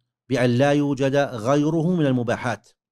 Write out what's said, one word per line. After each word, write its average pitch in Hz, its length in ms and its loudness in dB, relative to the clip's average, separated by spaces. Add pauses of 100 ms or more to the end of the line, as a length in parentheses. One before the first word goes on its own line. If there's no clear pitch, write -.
(300)
بأن 123 200 0
لا 131 220 2
يوجد 143 440 0
غيره 147 800 0
من 160 100 0
المباحات، 120 640 -2 (220)